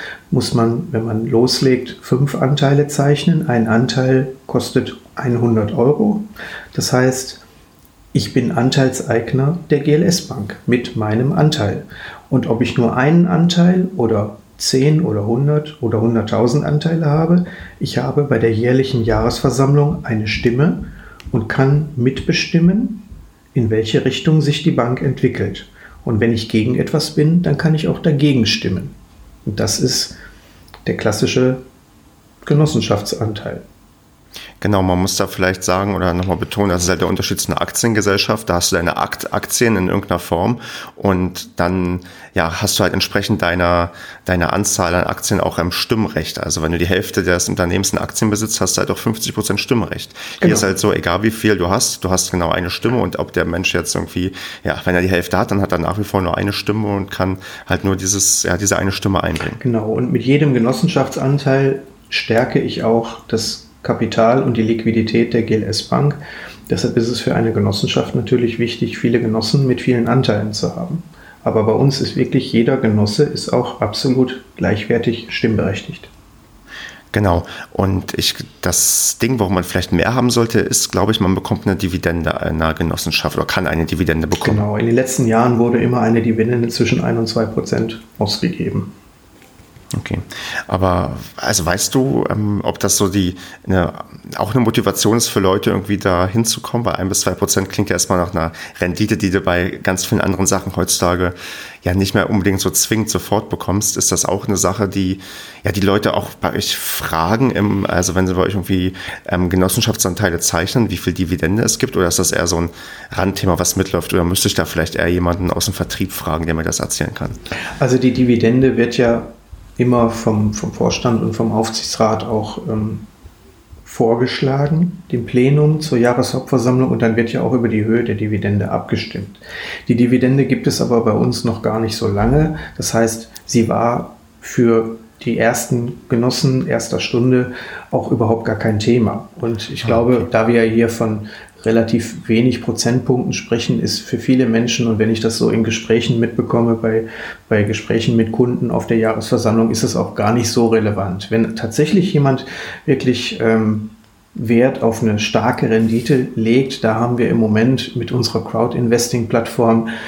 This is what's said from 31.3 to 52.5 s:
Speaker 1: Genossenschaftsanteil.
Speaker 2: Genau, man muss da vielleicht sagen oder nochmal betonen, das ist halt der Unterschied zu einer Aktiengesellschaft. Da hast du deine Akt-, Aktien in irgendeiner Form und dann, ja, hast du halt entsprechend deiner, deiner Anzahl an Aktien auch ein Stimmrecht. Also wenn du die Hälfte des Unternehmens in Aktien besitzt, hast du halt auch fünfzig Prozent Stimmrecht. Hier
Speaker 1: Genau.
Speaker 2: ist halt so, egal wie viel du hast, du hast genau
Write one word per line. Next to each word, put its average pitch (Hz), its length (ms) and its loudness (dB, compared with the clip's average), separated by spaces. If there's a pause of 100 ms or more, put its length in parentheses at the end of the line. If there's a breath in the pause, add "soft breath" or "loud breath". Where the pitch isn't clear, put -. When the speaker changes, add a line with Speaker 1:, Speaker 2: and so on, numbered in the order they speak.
Speaker 1:
Genossenschaftsanteil. 113 1160 0 (960 loud breath)
Speaker 2:
Genau, 98 240 2
man 90 160 2
muss 95 180 0
da 98 120 0
vielleicht 92 340 0
sagen 98 320 0
oder 90 180 0
nochmal 90 260 -2
betonen, 101 320 -2
das 87 140 0
ist 87 40 0
halt 90 140 0
der 85 60 2
Unterschied 95 300 -2
zu - 140 -4
einer - 80 -4
Aktiengesellschaft. 104 880 0
Da 90 60 0
hast 87 180 0
du 95 40 2
deine 85 200 -2
Akt-, - 360 -6
Aktien 113 440 0
in 92 120 0
irgendeiner 95 300 -2
Form 101 420 -2 (360 loud breath)
und 90 640 -2
dann, 90 400 0 (320 loud breath)
ja, 85 280 -2
hast - 180 0
du 107 40 2
halt 90 120 0
entsprechend 98 480 -2
deiner, 87 500 2 (320 loud breath)
deiner 87 280 2
Anzahl 92 420 0
an 90 100 2
Aktien - 340 -2
auch - 200 -2
ein 85 120 -2
Stimmrecht. - 720 -2
Also 80 200 -4
wenn 80 100 0
du 85 60 0
die 85 80 0
Hälfte 95 360 0
des 87 260 0
Unternehmens 90 440 0
in - 60 -2
Aktien - 320 -2
besitzt, 107 300 -2
hast 92 160 0
du - 40 0
halt - 100 -2
auch - 80 -4
fünfzig - 360 -4
Prozent 101 260 -2
Stimmrecht. - 520 -2
Hier - 360 -2
Speaker 1:
Genau. 104 60 4
Speaker 2:
ist 95 100 2
halt 95 160 0
so, 104 120 4
egal 87 300 0
wie 110 80 2
viel 107 260 2
du 87 120 0
hast, - 340 0
du 92 80 -2
hast 92 220 0
genau 87 180 0